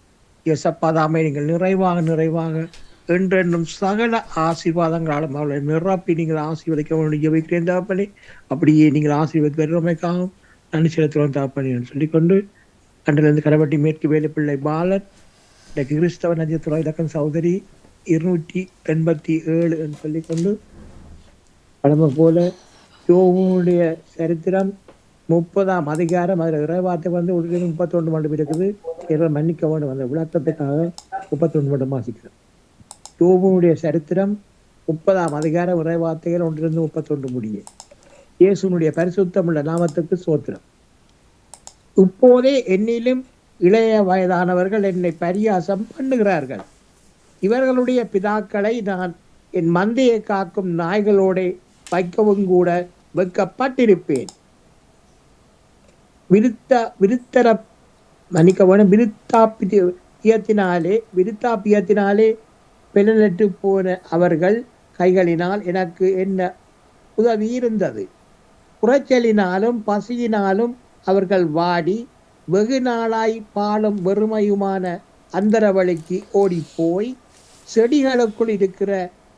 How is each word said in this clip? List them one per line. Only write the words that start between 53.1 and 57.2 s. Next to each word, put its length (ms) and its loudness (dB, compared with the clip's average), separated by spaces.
வைக்கப்பட்டிருப்பேன். 1120 0
விருத்தா-, 640 2
விருத்தர-, 680 2